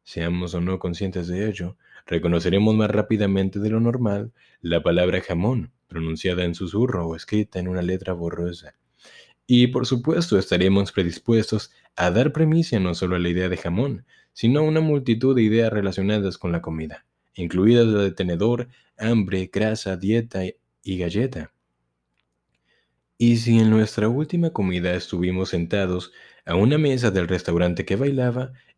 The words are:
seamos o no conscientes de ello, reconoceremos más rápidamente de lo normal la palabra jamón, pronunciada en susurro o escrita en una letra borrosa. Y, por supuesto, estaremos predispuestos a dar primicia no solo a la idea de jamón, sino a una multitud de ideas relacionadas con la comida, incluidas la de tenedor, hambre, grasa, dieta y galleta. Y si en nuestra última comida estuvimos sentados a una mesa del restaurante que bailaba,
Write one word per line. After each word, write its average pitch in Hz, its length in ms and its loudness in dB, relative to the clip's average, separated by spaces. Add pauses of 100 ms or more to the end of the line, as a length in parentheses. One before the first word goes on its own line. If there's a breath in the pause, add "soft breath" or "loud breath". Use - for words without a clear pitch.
seamos 87 520 -4
o 85 60 -2
no 92 180 -2
conscientes 90 480 -6
de 95 220 -2
ello, 95 260 -8 (300 loud breath)
reconoceremos 87 720 2
más 107 140 2
rápidamente 101 720 0
de 107 120 -2
lo 113 100 0
normal 117 500 -2 (300 soft breath)
la 85 200 0
palabra 90 380 2
jamón, 95 540 -2 (140)
pronunciada 82 560 -4
en 85 120 -2
susurro 98 520 -2
o 82 80 -6
escrita 104 440 -4
en 90 80 -6
una 90 160 -4
letra 92 300 -4
borrosa. 85 640 -8 (680 loud breath)
Y, 123 220 6
por 123 180 0
supuesto, 131 540 2
estaremos 95 520 2
predispuestos 107 800 0 (240 soft breath)
a - 140 2
dar 123 240 2
primicia 156 460 2
no 90 160 0
solo 90 200 -2
a 87 40 0
la 87 100 0
idea 90 180 0
de 90 100 -2
jamón, 92 460 -4 (300 soft breath)
sino 135 280 2
a - 20 2
una 156 180 2
multitud 131 540 2
de 117 80 4
ideas 110 280 2
relacionadas 98 680 -2
con 87 120 -4
la 85 120 -2
comida, 80 420 -10 (300)
incluidas 95 500 4
la 104 160 2
de 98 100 0
tenedor, 101 580 -2 (280 soft breath)
hambre, 98 560 -2
grasa, 104 420 -2
dieta 104 500 -2
y - 520 -10
galleta. 90 560 -4 (1700)
Y 117 180 6
si 113 220 4
en 110 100 6
nuestra 110 400 2
última 156 400 0
comida 90 460 -2
estuvimos 90 540 -2
sentados 90 640 -2 (320 loud breath)
a 82 120 -4
una 127 240 2
mesa 127 320 2
del 90 160 0
restaurante 87 580 0
que 98 120 -2
bailaba, 127 560 -2 (240 loud breath)